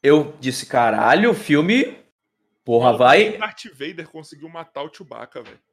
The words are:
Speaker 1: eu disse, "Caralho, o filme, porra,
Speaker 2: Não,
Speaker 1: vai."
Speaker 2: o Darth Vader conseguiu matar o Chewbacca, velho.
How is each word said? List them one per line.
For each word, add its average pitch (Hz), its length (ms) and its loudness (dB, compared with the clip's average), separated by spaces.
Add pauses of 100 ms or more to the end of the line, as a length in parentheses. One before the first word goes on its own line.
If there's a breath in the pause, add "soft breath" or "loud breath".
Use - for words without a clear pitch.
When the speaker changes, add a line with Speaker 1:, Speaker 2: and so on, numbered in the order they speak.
Speaker 1:
eu 143 380 2
disse, 127 240 -8
"Caralho, 120 640 0
o - 20 0
filme, 165 640 -2 (680)
porra, 120 260 2
Speaker 2:
Não, 110 60 0
Speaker 1:
vai." 156 380 4
Speaker 2:
o 208 40 -16
Darth 214 320 -12
Vader 160 380 -14
conseguiu 156 400 -20
matar 160 340 -16
o 143 100 -14
Chewbacca, 120 480 -18
velho. 107 180 -20 (140)